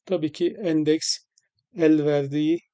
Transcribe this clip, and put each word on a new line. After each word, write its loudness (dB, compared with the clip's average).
Tabii -4
ki -4
endeks 0
el 4
verdiği, 0